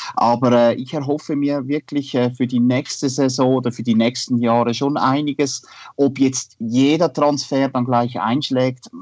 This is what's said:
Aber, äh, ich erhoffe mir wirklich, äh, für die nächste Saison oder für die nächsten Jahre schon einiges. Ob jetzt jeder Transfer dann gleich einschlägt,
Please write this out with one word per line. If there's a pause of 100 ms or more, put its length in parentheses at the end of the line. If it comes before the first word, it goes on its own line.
(140)
Aber,
äh,
ich
erhoffe
mir
wirklich,
äh,
für
die
nächste
Saison
oder
für
die
nächsten
Jahre
schon
einiges. (340)
Ob
jetzt
jeder
Transfer
dann
gleich
einschlägt, (120)